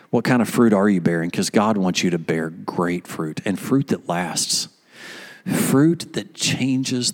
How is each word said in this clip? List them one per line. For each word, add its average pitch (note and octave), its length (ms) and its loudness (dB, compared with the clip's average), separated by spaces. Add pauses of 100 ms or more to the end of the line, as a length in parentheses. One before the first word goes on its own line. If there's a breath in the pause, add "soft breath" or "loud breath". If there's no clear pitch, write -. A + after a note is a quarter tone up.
What A#2+ 160 0
kind B2+ 160 2
of G#2+ 80 0
fruit A#2 240 4
are G2+ 160 4
you F#2 140 2
bearing? E2+ 280 0
'Cause F#2+ 200 -4
God G#2+ 260 2
wants F#2 260 0
you F#2 60 2
to F2 100 0
bear D#2+ 300 -2
great F2 580 -4
fruit D#2 380 -8
and F#2+ 140 -2
fruit C3+ 300 0
that - 200 -4
lasts. - 600 -4 (760 loud breath)
Fruit - 680 2
that - 180 -8
changes B2+ 800 -2